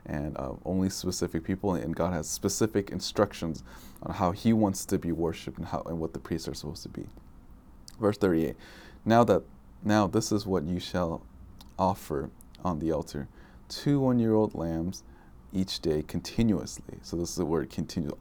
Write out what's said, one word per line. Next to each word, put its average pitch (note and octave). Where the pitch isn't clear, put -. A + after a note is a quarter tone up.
And, D2
uh, C2
only F#2+
specific F2+
people, F#2+
and D#2+
God E2+
has D#2+
specific G2+
instructions F2+
on -
how F2+
he A2+
wants G#2
to G2
be E2+
worshipped D#2+
and E2
how, -
and E2+
what D#2+
the -
priests -
are D2
supposed -
to -
be. -
Verse G2+
thirty-eight, D#2+
"Now A2+
that, F#2+
now G#2
this A2
is G2+
what F#2
you F2
shall F2
offer F2
on F2
the D#2+
altar, D2
two C#3+
one-year-old A2+
lambs E2
each F#2+
day D#2
continuously." -
So -
this E2+
is -
the E2+
word D#2
continue, D2